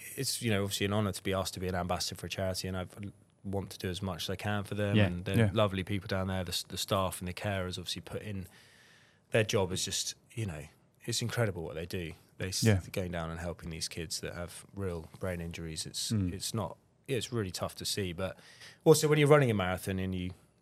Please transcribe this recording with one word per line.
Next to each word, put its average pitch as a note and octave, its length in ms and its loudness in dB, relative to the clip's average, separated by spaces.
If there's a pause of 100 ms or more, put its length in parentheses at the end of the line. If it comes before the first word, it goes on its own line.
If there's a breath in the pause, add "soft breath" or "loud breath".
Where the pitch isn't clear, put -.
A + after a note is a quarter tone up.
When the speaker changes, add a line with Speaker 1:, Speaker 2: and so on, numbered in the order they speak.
(160)
Speaker 1:
it's, - 260 -4
you A#2+ 80 2
know, G2+ 140 4
obviously G2+ 240 0
an G2+ 60 0
honour G#2+ 180 2
to - 100 -6
be F#2+ 120 0
asked F#2+ 220 0
to G2 40 -8
be F#2 80 -2
an F#2 80 0
ambassador F2+ 440 -2
for - 60 -10
a E2+ 40 -6
charity, F#2+ 380 -4
and F#2 80 -4
I F2+ 100 -4 (580)
want G2 280 -4
to - 60 -16
do F#2+ 120 -4
as F2+ 120 -4
much F#2 220 -4
as - 80 -6
I F#2 60 -2
can G#2 260 -2
for G2 100 -8
them. G2+ 220 2
Speaker 2:
Yeah. G#2 100 8
Speaker 1:
And F2 200 -2
they're G2 120 2
Speaker 2:
Yeah. A2 160 6
Speaker 1:
lovely G2 300 2
people G2+ 240 -4
down F#2+ 220 0
there, F#2 140 0
the F2 80 -6
s-, - 160 -4
the F2+ 100 -8
staff F#2+ 420 0
and F2+ 80 -6
the F2+ 60 -4
carers F#2 440 -4
obviously F2 240 -8
put F#2+ 220 -8
in, G2 240 -6 (840 soft breath)
their A2+ 120 6
job F#2+ 280 2
is F#2 140 -2
just, - 300 -4 (180)
you A2+ 140 -4
know, D2+ 160 -6 (420)
it's - 160 -2
incredible G#2 420 0
what D2+ 120 -6
they E2 100 -6
do. E2+ 280 -6 (240)
They G2 100 -4
s-, F#2+ 160 -2
Speaker 2:
Yeah. G#2+ 160 8 (120)
Speaker 1:
going F2+ 200 -4
down E2 180 -2
and E2 100 -6
helping E2+ 300 -6
these E2 180 -6
kids - 340 -6
that - 120 -6
have E2+ 320 -10 (100)
real F2 340 -4 (100)
brain F2+ 220 -4
injuries. E2 440 -6
It's, - 260 -4
Speaker 3:
Mm. G2 220 2
Speaker 1:
it's G2 220 -6
not, G2+ 200 -4 (320)
it's B2 240 -2
really G#2 200 -2
tough - 240 -4
to F2+ 100 -10
see. F#2 280 -2
But F#2 220 -4 (480 loud breath)
also D#3 240 10
when D3+ 120 6
you're D3 80 8
running C#3+ 240 10
a - 20 6
marathon F#2+ 460 0
and F#2 160 -2
you, F2+ 160 -2 (300)